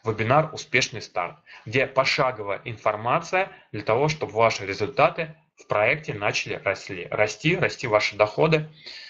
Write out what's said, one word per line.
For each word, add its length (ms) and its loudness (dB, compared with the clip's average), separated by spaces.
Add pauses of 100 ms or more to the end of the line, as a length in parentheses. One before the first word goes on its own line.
вебинар 480 2
«Успешный 500 -2
старт», 340 -6 (300)
где 200 2
пошаговая 800 0
информация 840 -2 (220)
для 100 -6
того, 260 2
чтобы 240 -4
ваши 340 2
результаты 680 0 (200)
в 100 -20
проекте 480 0
начали 400 -2 (100)
росли, 460 -6
расти, 460 0
расти 300 -2
ваши 300 2
доходы 520 2 (420)